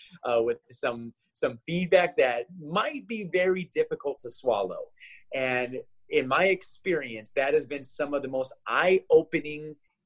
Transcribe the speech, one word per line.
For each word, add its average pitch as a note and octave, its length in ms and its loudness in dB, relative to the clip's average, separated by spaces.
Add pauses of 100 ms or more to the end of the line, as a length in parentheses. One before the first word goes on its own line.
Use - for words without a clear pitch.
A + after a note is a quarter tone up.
(220)
uh, A#2+ 180 2
with A#2 180 0 (120)
some, A#2 420 -6 (200)
some C3 340 -4
feedback F3 500 2
that A#2+ 300 2 (140)
might G3 480 -4
be G#3+ 240 -6
very F#3 400 2
difficult D3+ 480 -4
to B2+ 100 -12
swallow. G2+ 600 -2 (440)
And B2+ 460 -2 (300)
in C#3 180 2
my D3 160 2
experience, D#3 880 -2
that C#3+ 220 2
has D3+ 120 2
been C#3 160 -8
some C#3+ 320 -4
of C#3 80 -2
the C3 60 -6
most C3 240 -4 (160)
eye-opening D3+ 1040 2 (320)